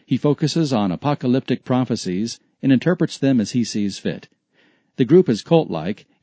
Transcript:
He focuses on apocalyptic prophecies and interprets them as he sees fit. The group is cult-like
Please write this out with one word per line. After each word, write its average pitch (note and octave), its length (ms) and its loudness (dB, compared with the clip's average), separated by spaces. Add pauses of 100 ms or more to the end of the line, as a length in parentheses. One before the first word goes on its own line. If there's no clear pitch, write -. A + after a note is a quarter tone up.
He C3+ 100 0
focuses D3 560 0
on G#2 180 0
apocalyptic B2+ 720 -2
prophecies A#2 800 -4 (220)
and C3+ 100 2
interprets D#3+ 460 0
them C3+ 200 2
as G2+ 140 -2
he A#2+ 100 0
sees G2+ 360 -4
fit. - 300 -8 (680)
The C3+ 80 0
group E3+ 240 6
is A2+ 140 0
cult-like F#2+ 640 -2 (160)